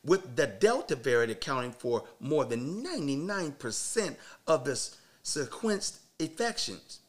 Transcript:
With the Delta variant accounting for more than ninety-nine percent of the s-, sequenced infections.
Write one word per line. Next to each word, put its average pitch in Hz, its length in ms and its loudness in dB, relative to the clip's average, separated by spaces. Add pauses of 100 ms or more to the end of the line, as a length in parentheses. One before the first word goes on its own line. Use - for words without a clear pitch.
With 160 320 2
the 147 100 4
Delta 190 480 2
variant 120 380 4
accounting 123 400 -2
for 120 320 -2 (160)
more 139 240 2
than 127 380 -2
ninety-nine 180 680 -2
percent - 680 -4 (280)
of 156 180 4
the 139 80 0
s-, - 260 -4 (260)
sequenced 202 760 -2 (220)
infections. 160 880 -4